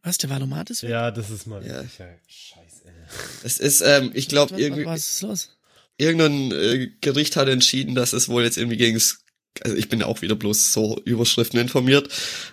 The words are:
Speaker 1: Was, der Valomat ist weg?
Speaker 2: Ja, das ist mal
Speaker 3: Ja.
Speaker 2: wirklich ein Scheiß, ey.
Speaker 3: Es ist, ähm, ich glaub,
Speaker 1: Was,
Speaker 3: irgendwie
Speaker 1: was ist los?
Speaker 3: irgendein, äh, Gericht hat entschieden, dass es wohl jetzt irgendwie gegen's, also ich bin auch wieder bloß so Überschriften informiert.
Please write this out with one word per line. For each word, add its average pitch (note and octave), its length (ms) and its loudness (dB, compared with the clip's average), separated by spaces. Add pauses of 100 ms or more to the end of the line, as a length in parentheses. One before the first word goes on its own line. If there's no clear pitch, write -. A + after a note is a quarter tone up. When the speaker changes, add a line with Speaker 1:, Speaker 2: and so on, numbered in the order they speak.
Speaker 1:
Was, F3 140 -4
der C#3 140 -4
Valomat C3+ 400 -6
ist A#3 120 -8
weg? A#2 60 -6
Speaker 2:
Ja, A#2 220 -2
das G#2+ 180 -8
ist G#2+ 160 -12
mal G#2 180 -12
Speaker 3:
Ja. - 120 -10
Speaker 2:
wirklich B2 260 -14
ein F2 160 -20 (100)
Scheiß, - 580 -20
ey. F2 60 -20 (520)
Speaker 3:
Es A#2+ 160 -4
ist, - 220 2
ähm, C3 340 6
ich C3 120 -4
glaub, C#3+ 240 4
Speaker 1:
Was, F#3+ 80 -4
Speaker 3:
irgendwie D3 260 -2
Speaker 1:
was E3 260 -6
ist - 100 -6
los? G#3 280 -8 (480)
Speaker 3:
irgendein, D3 540 2
äh, A#2 360 0 (140)
Gericht C#3+ 340 0
hat C#3 120 4
entschieden, C3 460 2
dass B2 200 0
es - 140 0
wohl A#2+ 160 2
jetzt A#2 140 0
irgendwie A#2 200 -2
gegen's, A2+ 420 2 (440)
also A2+ 140 -2
ich G#2+ 120 -2
bin A2+ 120 0
auch - 220 -4
wieder G2+ 100 0
bloß G#2+ 400 0
so A2 320 -2
Überschriften A#2 540 2
informiert. C3 500 2 (440)